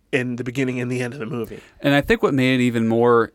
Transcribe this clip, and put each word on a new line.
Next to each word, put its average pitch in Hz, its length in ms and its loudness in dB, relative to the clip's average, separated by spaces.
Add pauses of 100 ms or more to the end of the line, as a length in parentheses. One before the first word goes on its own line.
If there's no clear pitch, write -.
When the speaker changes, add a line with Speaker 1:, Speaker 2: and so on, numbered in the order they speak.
(120)
Speaker 1:
in 127 240 -2
the 123 80 -8
beginning 127 380 -6
and 123 100 -6
the 123 100 -4
end 120 120 -8
of - 80 -14
the 110 40 -10
movie. 113 360 -10 (180)
Speaker 2:
And 139 140 0
I 143 80 4
think 226 200 0
what 202 120 0
made 131 260 2
it 123 40 2
even 117 220 0
more 117 500 4